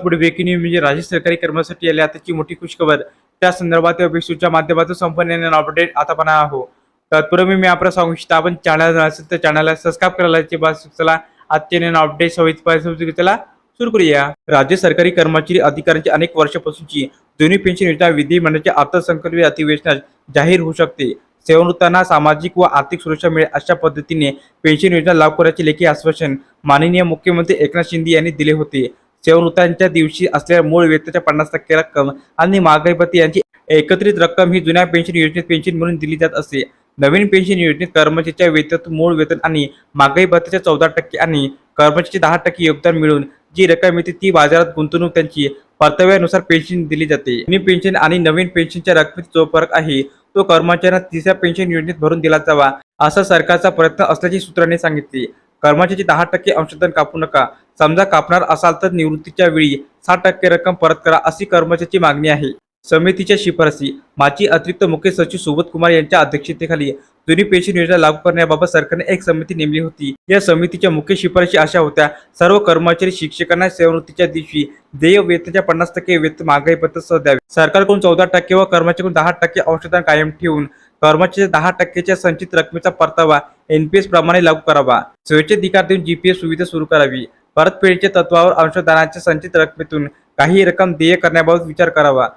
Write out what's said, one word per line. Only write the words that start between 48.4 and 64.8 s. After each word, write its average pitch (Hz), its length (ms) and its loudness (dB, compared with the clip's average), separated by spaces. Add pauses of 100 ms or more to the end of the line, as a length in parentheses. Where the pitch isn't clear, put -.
पेन्शनच्या 170 460 -2
रकमेत 160 300 0 (120)
जो 160 180 4
फरक 165 200 0
आहे, 156 280 0 (340)
तो 196 80 2
कर्मचाऱ्यांना 180 680 2
तिसऱ्या 165 240 0
पेन्शन 180 360 -2
योजनेत 165 280 -4
भरून 156 200 0
दिला 156 180 2
जावा, 147 320 2 (300)
असा 151 240 2
सरकारचा 175 460 2
प्रयत्न 160 340 0
असल्याचे 180 360 -2
सूत्रांनी 170 380 -2
सांगितले. 147 480 -6 (380)
कर्मचाऱ्याचे 175 400 2
दहा 170 200 2
टक्के 180 280 -2
अंशदान 160 400 -2
कापू 156 280 -2
नका, 151 260 0 (340)
समजा 160 260 2
कापणार 170 440 2
असाल 165 320 2
तर 190 100 0
निवृत्तीच्या 160 560 -2
वेळी 156 280 2 (300)
साठ 180 180 0
टक्के 185 260 2
रक्कम 175 260 0
परत 160 300 0
करा, 160 200 4
अशी 180 200 -2
कर्मचाऱ्याची 170 540 0
मागणी 151 300 0
आहे. 143 220 -2 (340)
समितीच्या 185 540 0
शिफारसी. 151 520 -2 (260)
माजी 143 300 0
अतिरिक्त 165 360 -2